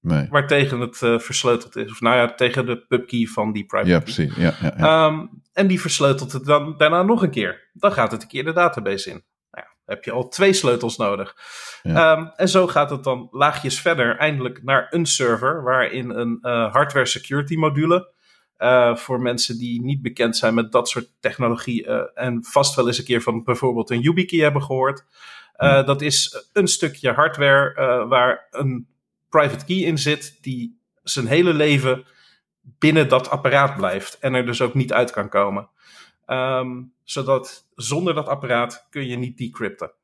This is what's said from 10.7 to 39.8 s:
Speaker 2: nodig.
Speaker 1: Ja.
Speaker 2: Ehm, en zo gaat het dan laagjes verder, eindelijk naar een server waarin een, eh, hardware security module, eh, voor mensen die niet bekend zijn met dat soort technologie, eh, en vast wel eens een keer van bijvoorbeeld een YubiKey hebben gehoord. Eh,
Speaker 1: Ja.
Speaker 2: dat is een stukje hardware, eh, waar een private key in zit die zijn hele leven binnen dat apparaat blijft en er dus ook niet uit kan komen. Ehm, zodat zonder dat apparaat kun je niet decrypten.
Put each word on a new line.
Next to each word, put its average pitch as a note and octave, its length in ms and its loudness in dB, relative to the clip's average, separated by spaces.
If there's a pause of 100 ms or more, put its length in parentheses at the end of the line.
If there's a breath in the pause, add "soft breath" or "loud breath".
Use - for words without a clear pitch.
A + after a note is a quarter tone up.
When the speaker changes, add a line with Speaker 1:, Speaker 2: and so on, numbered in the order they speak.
Speaker 2:
nodig. G2+ 400 -4 (460 loud breath)
Speaker 1:
Ja. D#3+ 300 4
Speaker 2:
Ehm, D#3+ 140 0 (100)
en F#3 120 2
zo F#3 180 4
gaat D3 240 2
het C#3 140 -6
dan B2 260 -4
laagjes C#3+ 500 -2
verder, C#3+ 380 0
eindelijk C#3+ 440 -2
naar C3 280 2
een E3+ 160 0
server C3 560 0
waarin B2 480 0
een, A#2 300 -4
eh, A#2 320 -2
hardware C#3 340 2
security C#3+ 500 -4
module, D#3 560 0 (440)
eh, A#2+ 400 4
voor B2 240 -6
mensen A#2+ 380 -4
die A#2+ 240 -6
niet C3+ 200 -4
bekend A#2+ 340 -2
zijn A2+ 180 0
met A2+ 180 0
dat A#2+ 160 2
soort - 220 -8 (100)
technologie, A#2 680 -4
eh, A2+ 380 -4
en A#2+ 200 -4
vast - 300 2
wel A#2+ 120 2
eens A#2 120 0
een A#2 60 -8
keer A#2 180 0
van A2+ 220 -4
bijvoorbeeld A#2 460 -2
een A#2+ 100 0
YubiKey E3+ 380 0
hebben D3 240 2
gehoord. C3+ 420 -2 (520 loud breath)
Eh, C#3 120 2
Speaker 1:
Ja. C#3 140 6
Speaker 2:
dat C#3 200 0
is - 500 -4
een F#3 160 2
stukje C#3 440 -2
hardware, C#3+ 640 4
eh, B2 340 0
waar B2 420 2
een B2+ 380 -6 (400)
private C#3+ 360 0
key F#3 120 -2
in D#3+ 220 0
zit D3 440 -4
die B2 380 -10 (220)
zijn - 240 -4
hele E3+ 280 4
leven C3+ 500 0 (560 soft breath)
binnen D#3 480 2
dat C3 220 2
apparaat C#3 460 2
blijft F#2+ 420 -4
en C3 160 -4
er B2+ 120 0
dus A#2+ 160 -4
ook A#2+ 120 -2
niet B2+ 180 0
uit B2 180 0
kan G#2 180 -6
komen. G2+ 400 -2 (580 soft breath)
Ehm, B2+ 420 -4 (360)
zodat C3 720 -4
zonder E3 400 -4
dat C#3+ 140 -4
apparaat A#2+ 600 -2
kun C#3 160 -8
je B2 100 -6
niet A#2+ 220 -8
decrypten. A2+ 540 -8 (120)